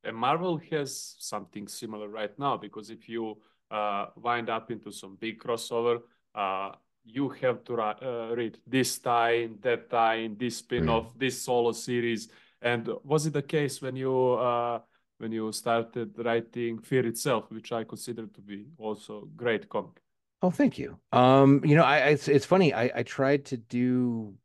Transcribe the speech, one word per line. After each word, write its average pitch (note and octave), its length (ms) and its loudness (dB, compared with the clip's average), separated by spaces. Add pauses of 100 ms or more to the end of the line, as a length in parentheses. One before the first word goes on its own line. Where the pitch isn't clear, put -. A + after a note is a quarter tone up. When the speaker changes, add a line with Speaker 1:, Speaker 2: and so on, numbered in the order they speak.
Speaker 1:
And A2+ 140 -8
Marvel D#3+ 400 0 (140)
has C#3+ 480 -6
something G2+ 500 -10
similar G#2+ 400 -12
right G#2 320 -8
now, C#3 160 0
because G#2 340 -14
if - 180 -20
you, A2+ 320 -8 (300)
uh, G#2 360 -2 (100)
wind A#2 320 -4
up A2+ 220 -6
into G#2 200 -10
some G2 260 -16
big A2 220 -8
crossover, A#2 600 -2 (340)
uh, G2 380 -4 (320)
you B2+ 240 -4
have A#2+ 360 -2
to A#2+ 120 -6
ri-, G#2+ 260 -2
uh, A#2 320 -6
read A#2 320 -4
this B2 320 0
tie-in, A#2 600 2
that A#2 300 -2
tie-in, A2+ 460 2
this A#2 200 -4
spin-off, A2+ 480 0
Speaker 2:
Right. - 140 -20
Speaker 1:
this B2+ 220 -2
solo A#2+ 320 2
series. A#2 580 -4 (300)
And A#2+ 280 -2 (160)
was D3 220 0
it D3+ 80 -2
the C#3+ 80 0
case D3 380 -2
when C3 140 -8
you, C3 380 2
uh, A#2+ 480 0 (380)
when A2+ 140 -6
you A2 200 -4
started A#2 640 -2
writing A#2 640 -4
Fear B2+ 260 0
Itself, A2+ 440 -2
which A2+ 220 -10
I A2+ 120 -4
consider A2+ 420 -12
to - 140 -20
be G2+ 260 -14 (120)
also G#2+ 580 -10
great A2+ 320 0
comic? F#2+ 320 -6 (420)
Speaker 2:
Oh, F#3 80 4
thank C4 280 2
you. - 200 -10 (140)
Um, C3 520 8
you D3 120 8
know, E3 60 8
I, C#3+ 160 6
I, C3+ 100 4
it's, D3 200 2
it's C#3+ 180 4
funny. F3 260 6
I, A#2 220 0
I B2+ 80 -2
tried C#3 440 2
to C3 100 -6
do A#2+ 800 -2 (100)